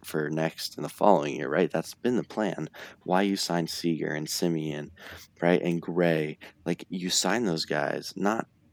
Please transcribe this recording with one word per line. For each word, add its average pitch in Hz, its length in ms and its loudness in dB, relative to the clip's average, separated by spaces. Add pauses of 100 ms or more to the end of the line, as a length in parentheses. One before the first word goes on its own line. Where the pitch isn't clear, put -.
for 76 260 -2
next 80 460 -4
and 76 100 -6
the 71 40 -6
following 73 460 4
year, 69 140 -4
right? 80 220 2
That's - 220 -4
been 120 240 0
the 90 60 2
plan. - 460 -4 (340)
Why 92 180 2
you 98 140 2
signed 85 340 0
Seager 80 440 -2
and 78 140 -4
Semien, 76 640 -2 (500)
right, 87 200 6
and 85 200 0
Gray. 82 560 2 (280)
Like, 87 240 -2
you 90 200 -4
signed 107 380 2
those 82 180 0
guys, 73 500 -2
not 104 320 0 (260)